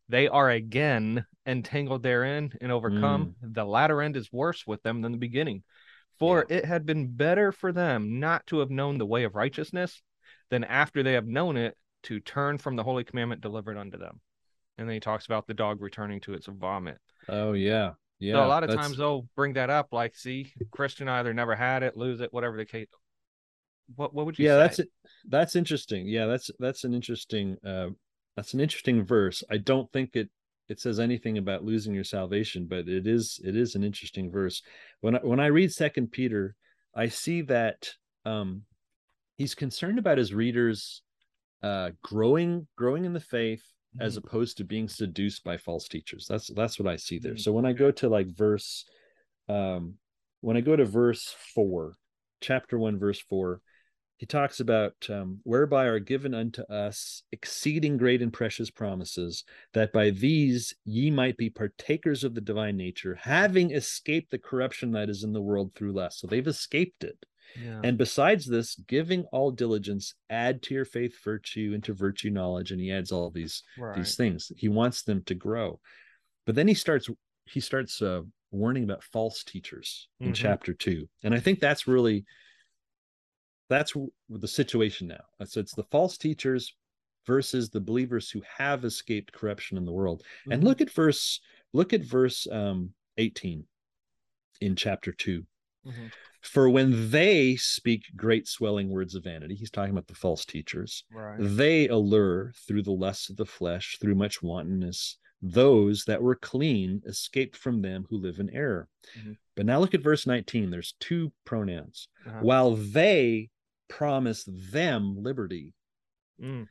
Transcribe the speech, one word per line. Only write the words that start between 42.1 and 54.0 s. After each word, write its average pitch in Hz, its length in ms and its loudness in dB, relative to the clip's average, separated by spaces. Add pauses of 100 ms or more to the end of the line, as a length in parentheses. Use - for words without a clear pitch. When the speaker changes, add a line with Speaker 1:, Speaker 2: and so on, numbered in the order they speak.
Speaker 2:
growing 135 280 0
in 175 100 -4
the 165 60 -4
faith, 113 440 -4 (360)
as 113 160 -4
Speaker 1:
Mm-hmm. - 100 -12
Speaker 2:
opposed 117 300 -2
to 101 80 -6
being 107 240 -4
seduced 98 560 -4
by 87 140 -4
false 82 300 -8
teachers. - 380 -12
That's, 104 220 -6
that's 117 300 -2
what 98 100 -2
I 85 80 -2
see 85 220 -8
there. 76 160 -6
Speaker 1:
Mm, 76 60 -10
Speaker 2:
So 104 120 0
when 117 140 2
I 127 40 2
Speaker 1:
okay. 123 80 -2
Speaker 2:
go 139 120 6
to, 135 180 0
like, 101 200 2
verse, 104 560 0 (640)
um, 95 460 -2 (460)
when 113 160 0
I 120 60 4
go 151 140 4
to 143 80 8
verse 117 500 2 (200)
four, 90 400 0 (460)
chapter 127 380 -2
one, 110 200 0
verse 101 220 0
four, 95 400 -4 (560)